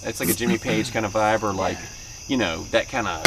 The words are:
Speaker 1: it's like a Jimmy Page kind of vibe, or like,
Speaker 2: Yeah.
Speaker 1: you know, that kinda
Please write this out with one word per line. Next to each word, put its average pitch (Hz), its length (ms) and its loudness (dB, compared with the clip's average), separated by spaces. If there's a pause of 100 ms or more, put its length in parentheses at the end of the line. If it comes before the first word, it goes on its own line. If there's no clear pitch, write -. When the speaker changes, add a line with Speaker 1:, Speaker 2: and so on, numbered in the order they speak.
Speaker 1:
it's 113 160 -6
like - 100 0
a - 40 4
Jimmy 110 240 2
Page 107 360 0
kind 110 120 0
of 95 80 -2
vibe, 107 300 4
or 104 100 2
like, 95 260 0
Speaker 2:
Yeah. - 60 -12 (440)
Speaker 1:
you 135 80 2
know, 85 340 0
that 110 180 2
kinda 98 380 -2